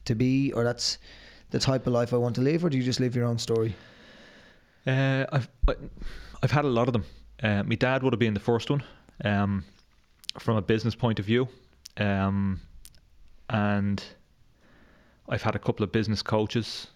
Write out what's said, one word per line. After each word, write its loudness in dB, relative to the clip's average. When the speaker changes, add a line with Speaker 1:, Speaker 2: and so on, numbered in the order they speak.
Speaker 1:
to 0
be," 2
or, 0
"That's -2
the -2
type 0
of 2
life 2
I 4
want 0
to 0
live," 2
or 2
do 0
you 0
just 0
live 0
your 0
own 0
story? 0
Speaker 2:
Uh, 2
I've, 0
I, 4
I've 4
had 2
a 2
lot 2
of 0
them. 0
Uh, 2
my -2
dad 2
would 4
have 2
been 2
the -2
first 0
one, 0
um, 0
from 0
a 0
business 0
point 0
of -4
view. 2
Um, 0
and 0
I've -2
had 0
a -4
couple -2
of -4
business 0
coaches. -2